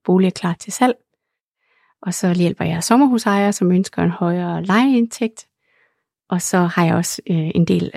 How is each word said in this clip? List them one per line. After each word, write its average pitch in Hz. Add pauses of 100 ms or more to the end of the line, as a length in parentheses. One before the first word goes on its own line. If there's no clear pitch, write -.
boliger 185
klar 175
til -
salg. 254 (1040)
Og 180
så 180
hjælper 175
jeg 165
sommerhusejere, 226
som 180
ønsker 180
en 175
højere 175
lejeindtægt. 233 (800)
Og 180
så -
har 175
jeg 165
også, -
øh, 165
en 170
del, 175 (120)